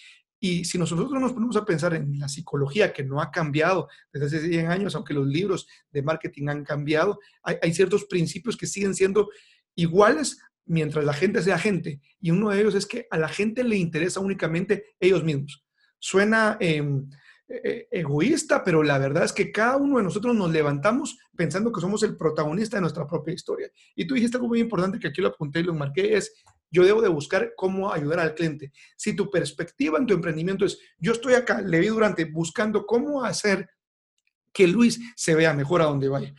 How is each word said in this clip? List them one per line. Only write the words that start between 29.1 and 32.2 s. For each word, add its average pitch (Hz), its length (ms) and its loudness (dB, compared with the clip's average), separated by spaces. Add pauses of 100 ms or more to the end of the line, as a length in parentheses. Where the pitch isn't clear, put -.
tu 190 140 -2
perspectiva 185 720 -2
en 262 80 0
tu 202 60 4
emprendimiento 175 520 -2
es, - 140 -2 (180)
"Yo 185 140 0
estoy 233 240 0
acá, 240 260 2
le 170 180 2
vi 190 80 2
durante 214 380 0